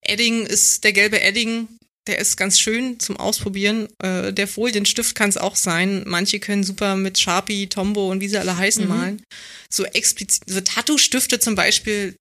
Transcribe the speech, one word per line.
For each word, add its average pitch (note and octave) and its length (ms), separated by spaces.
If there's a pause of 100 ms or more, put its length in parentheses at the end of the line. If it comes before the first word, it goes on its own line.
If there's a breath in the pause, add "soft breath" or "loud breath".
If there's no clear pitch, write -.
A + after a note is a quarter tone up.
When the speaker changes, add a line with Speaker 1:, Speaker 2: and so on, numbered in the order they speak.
Speaker 1:
Edding A3+ 380
ist, - 380
der G#3 80
gelbe G#3 280
Edding, A3+ 460 (400)
der - 140
ist - 160
ganz F#3+ 240
schön A#3 400
zum - 160
Ausprobieren. G#3 720 (120)
Äh, F#3 320
der G3+ 140
Folienstift G#3+ 720
kann's G3+ 200
auch G3 200
sein. F#3 500
Manche F#3 320
können G3+ 240
super G3 320
mit F#3+ 240
Sharpie, G#3 480
Tombow G3 460
und F#3+ 80
wie G3+ 80
sie G#3 100
alle F3+ 180
heißen G3 280
Speaker 2:
Mhm. - 40
Speaker 1:
malen. F#3 340 (460 loud breath)
So - 160
explizit, - 600
so F#3+ 140
Tattoo-Stifte - 800
zum A3 160
Beispiel G3+ 640